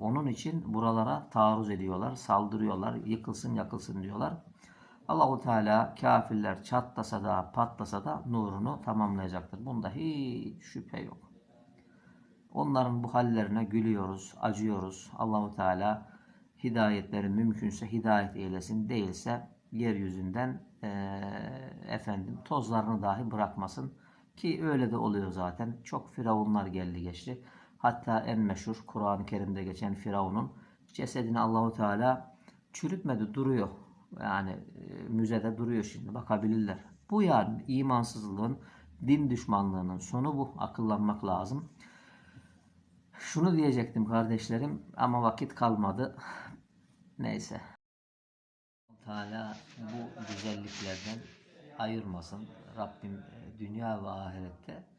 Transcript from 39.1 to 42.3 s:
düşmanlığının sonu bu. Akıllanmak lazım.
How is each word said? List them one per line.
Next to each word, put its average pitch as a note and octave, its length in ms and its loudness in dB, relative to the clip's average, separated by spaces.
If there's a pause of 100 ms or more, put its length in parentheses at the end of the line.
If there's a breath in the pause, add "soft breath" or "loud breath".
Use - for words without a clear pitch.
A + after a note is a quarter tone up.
düşmanlığının F#2+ 680 0
sonu C3+ 400 -2
bu. C#3 200 -2
Akıllanmak G#2 680 0
lazım. G2 440 -2 (1400 loud breath)